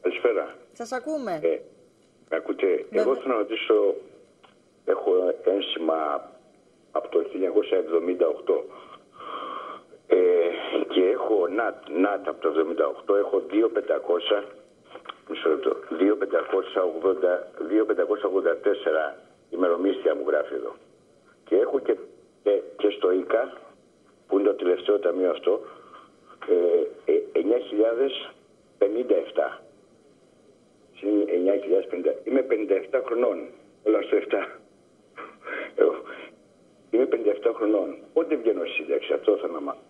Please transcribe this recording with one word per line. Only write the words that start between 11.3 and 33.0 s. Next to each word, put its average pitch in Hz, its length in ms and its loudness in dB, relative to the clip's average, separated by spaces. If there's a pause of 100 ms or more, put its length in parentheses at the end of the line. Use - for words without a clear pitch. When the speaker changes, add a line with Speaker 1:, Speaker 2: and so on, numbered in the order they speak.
Speaker 1:
νατ, 107 400 -4
νατ 92 400 0
από - 120 -8
το 85 80 0
εβδομήντα 78 380 2
οκτώ, - 300 0
έχω 98 340 2
δύο 110 180 4
πεντακόσια, 101 760 0 (840)
μισό - 200 -2
λεπτό, - 280 0 (220)
δύο 101 180 4
πεντακόσια 95 680 -2
ογδόντα, 87 680 0 (200)
δύο 107 160 2
πεντακόσια 104 440 0
ογδόντα 85 280 0
τέσσερα 78 600 -2 (340)
ημερομίσθια 87 640 0
μου - 140 -6
γράφει 73 260 0
εδώ. 60 180 -6 (720)
Και 101 120 0
έχω 123 220 2
και, - 160 0 (480)
και, 101 180 4 (160)
και 104 140 2
στο 90 220 0
ίκα, 110 400 0 (760)
που 98 120 0
είναι 101 100 4
το 98 60 4
τελευταίο 92 440 2
ταμείο 90 320 0
αυτό, 90 300 0 (880)
ε, 87 640 2
ε, 82 80 4 (120)
εννιά 98 260 2
χιλιάδες 117 720 0 (480)
πενήντα 107 380 2
εφτά. 78 460 -2 (1300)
Συν 101 120 -4 (180)
εννιά 92 300 2
χιλιάδες 98 300 2
πενήντα. 85 280 0 (100)
Είμαι 127 180 2
πενήντα 104 320 2
εφτά 120 320 -2